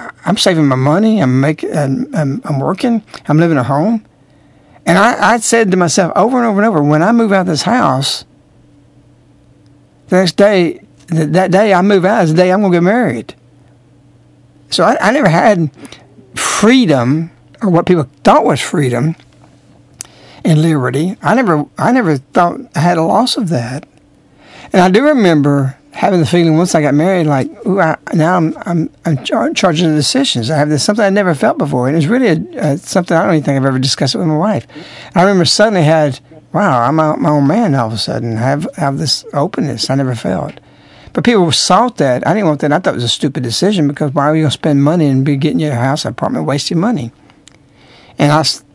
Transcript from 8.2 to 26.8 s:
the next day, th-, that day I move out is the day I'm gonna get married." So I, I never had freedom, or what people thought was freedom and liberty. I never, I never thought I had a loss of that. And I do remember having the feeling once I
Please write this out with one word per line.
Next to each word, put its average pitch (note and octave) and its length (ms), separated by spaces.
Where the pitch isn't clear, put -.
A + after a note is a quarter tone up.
the F3+ 80
next F#3 200
day, G3 460
th-, D#3+ 220
that F3 200
day G3 220
I F3+ 80
move F#3+ 240
out G3+ 200
is D#3 60
the D#3+ 60
day F3+ 160
I'm G3+ 80
gonna F#3+ 140
get E3+ 80
married." F#3 520
So - 160
I, A#3 160
I G3 100
never B3+ 180
had E3+ 420
freedom, D#3+ 960
or G3+ 80
what F3 160
people E3+ 180
thought D4 220
was D3 160
freedom C#3 560
and D#3 180
liberty. D3+ 580
I E3+ 140
never, F#3 320
I G3 160
never F#3+ 240
thought E3+ 440
I F3 40
had F3 180
a D#3+ 60
loss F#3 340
of A3 120
that. C3 380
And F#3 80
I F3+ 80
do G#3+ 160
remember D3 720
having F#3 280
the D3+ 60
feeling E3 300
once E3+ 180
I D#3+ 60